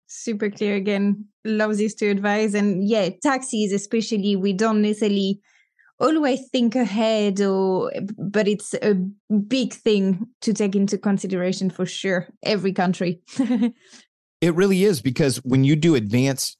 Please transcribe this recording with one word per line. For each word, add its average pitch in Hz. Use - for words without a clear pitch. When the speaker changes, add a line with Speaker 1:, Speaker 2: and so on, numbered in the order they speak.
Speaker 1:
super 214
clear 202
again. 202
Love 214
these 208
two 208
advice. 202
And 202
yeah, 202
taxes 262
especially, 202
we 190
don't 214
necessarily 202
always 277
think 240
ahead, 208
or, 190
but 202
it's 208
a 208
big 262
thing 196
to 226
take 202
into 202
consideration 190
for 180
sure, 180
every 190
country. 180
<laughs> 240
Speaker 2:
It 165
really 190
is, 196
because 131
when 131
you 143
do 156
advanced 123